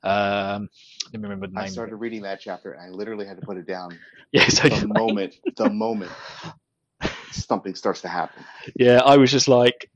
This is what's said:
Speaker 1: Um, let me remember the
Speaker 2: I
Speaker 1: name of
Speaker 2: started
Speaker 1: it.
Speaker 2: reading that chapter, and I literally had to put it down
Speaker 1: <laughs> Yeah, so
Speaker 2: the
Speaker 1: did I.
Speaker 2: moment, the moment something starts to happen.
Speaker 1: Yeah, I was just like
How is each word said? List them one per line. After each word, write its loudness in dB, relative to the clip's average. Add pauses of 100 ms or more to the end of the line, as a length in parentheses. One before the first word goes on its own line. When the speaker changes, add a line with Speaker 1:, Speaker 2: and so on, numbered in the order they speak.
(120)
Speaker 1:
Um, -2 (440)
let -12
me -10
remember -10
the -12
Speaker 2:
I -6
Speaker 1:
name -8
of -12
Speaker 2:
started -10
Speaker 1:
it. -16
Speaker 2:
reading -10
that -10
chapter, -14
and -20
I -20
literally -10
had -18
to -14
put -12
it -14
down -12 (160)
Speaker 1:
<laughs> -20
Yeah, 4
so 4
Speaker 2:
the 2
Speaker 1:
did -2
I. -2
Speaker 2:
moment, -2 (220)
the 0
moment -6 (1200)
something -6
starts -6
to -12
happen. -8 (320)
Speaker 1:
Yeah, 6
I 10
was 8
just 2
like 4